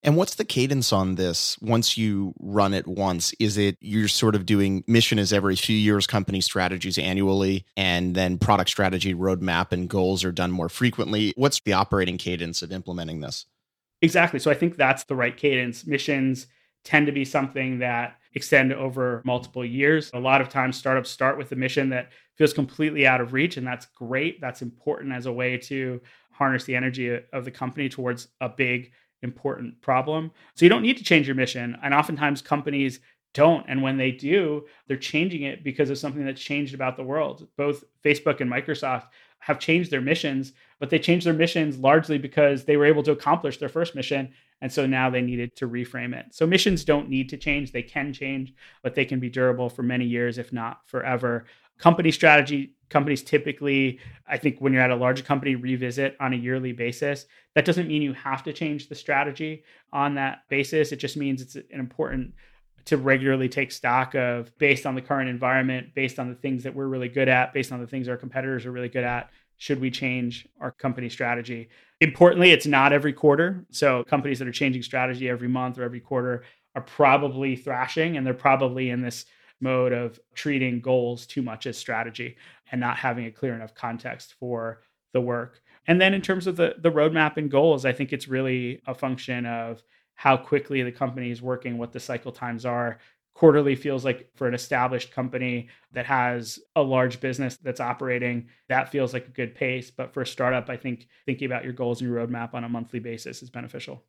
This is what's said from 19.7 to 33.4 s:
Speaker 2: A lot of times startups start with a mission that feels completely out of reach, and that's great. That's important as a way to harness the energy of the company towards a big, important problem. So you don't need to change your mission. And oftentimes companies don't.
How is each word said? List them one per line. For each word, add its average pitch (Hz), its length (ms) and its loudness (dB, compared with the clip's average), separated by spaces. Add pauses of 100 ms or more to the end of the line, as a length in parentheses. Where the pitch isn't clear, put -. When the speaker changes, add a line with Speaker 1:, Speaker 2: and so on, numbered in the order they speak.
Speaker 2:
A 123 80 -6
lot 131 220 4
of 127 80 -4
times 131 260 0
startups 131 320 0
start 135 300 0
with 131 120 -10
a 131 60 -6
mission 131 320 0
that 123 240 -4 (240)
feels 151 160 4
completely 147 540 0
out 127 160 4
of 120 100 -6
reach, 156 240 0
and 127 100 -6
that's 123 200 -8
great. 131 560 -6
That's 123 180 -8
important 131 540 -6
as 123 100 -10
a 127 80 -4
way 123 240 -2
to 127 460 -6 (280)
harness 131 340 0
the 131 120 -2
energy 123 420 -2 (140)
of 131 140 -8
the 131 40 -10
company 131 380 -6
towards 123 400 -6 (140)
a 123 80 -6
big, 123 420 -2 (300)
important 123 580 -8
problem. 151 500 0 (240)
So 170 120 6
you - 20 12
don't 190 140 6
need 254 160 2
to - 60 -16
change 156 220 4
your 135 80 -2
mission. 123 480 -4
And 139 120 0
oftentimes 147 480 0
companies 139 580 -2 (320)
don't. 156 340 6